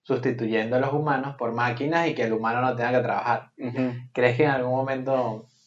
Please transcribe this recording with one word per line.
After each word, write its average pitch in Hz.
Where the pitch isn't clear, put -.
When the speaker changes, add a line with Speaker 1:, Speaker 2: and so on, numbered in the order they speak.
Speaker 1:
sustituyendo 120
a 127
los 139
humanos 139
por 120
máquinas 139
y 151
que 123
el 113
humano 113
no 127
tenga 120
que 127
trabajar. 117
Speaker 2:
Ujú. 127
Speaker 1:
¿Crees 123
que 151
en 139
algún 127
momento 131